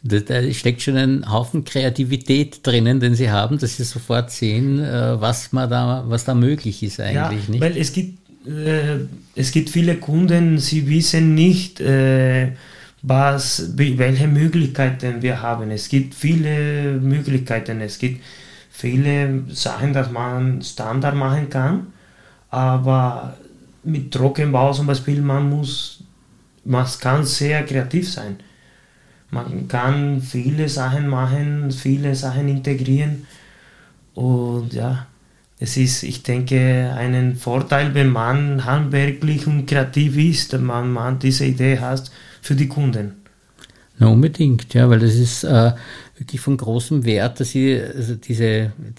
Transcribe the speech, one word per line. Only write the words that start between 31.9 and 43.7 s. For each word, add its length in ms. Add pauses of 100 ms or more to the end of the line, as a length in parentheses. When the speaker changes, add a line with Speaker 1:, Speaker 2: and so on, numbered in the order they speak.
Speaker 2:
Sachen 320
integrieren 800 (880)
und 580
ja, 320 (540)
es 160
ist, 280
ich 200
denke, 720
einen 400
Vorteil, 580
wenn 160
man 540
handwerklich 840
und 180
kreativ 520
ist, 360
wenn 100
man, 300
man 260
diese 260
Idee 340
hat, 300 (320)
für 140
die 120
Kunden. 460 (840)